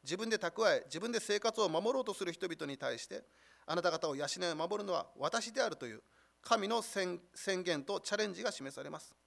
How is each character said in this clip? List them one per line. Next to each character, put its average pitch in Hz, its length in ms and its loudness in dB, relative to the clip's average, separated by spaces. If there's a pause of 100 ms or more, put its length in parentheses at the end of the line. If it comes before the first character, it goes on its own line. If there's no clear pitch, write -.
自 139 120 -4
分 220 140 -2
で 220 80 4
蓄 190 340 4
え、 139 140 6
自 - 160 -6
分 226 100 -2
で 233 80 0
生 208 220 2
活 220 220 0
を 185 80 4
守 196 240 2
ろ 262 80 2
う - 20 0
と 214 80 -4
す 196 100 -4
る 170 120 -2
人 185 140 -4
々 156 180 -4
に 139 100 -6
対 127 220 -2
し - 80 -10
て、 - 180 -10 (400)
「あ 156 100 -2
な 175 60 2
た 175 100 4
方 156 200 0
を 139 40 -2
養 143 120 -2
い 170 280 -2
守 170 220 -2
る 208 80 -4
の 190 80 -2
は 160 140 0 (100)
私 220 380 -2
で 262 80 2
あ 226 80 4
る」 151 100 -8
と 131 60 -8
い 110 80 -8
う 110 80 -16 (400)
神 214 260 4
の 226 140 2
宣-、 180 360 -2 (160)
宣 185 280 -2
言 165 200 0
と 196 180 -2
チ - 120 -4
ャ 202 60 0
レ 214 80 2
ン 190 80 -6
ジ 180 80 -8
が 220 100 0
示 135 220 -8
さ 135 80 -8
れ 143 80 -8
ま 156 100 -10
す。 - 160 -20 (100)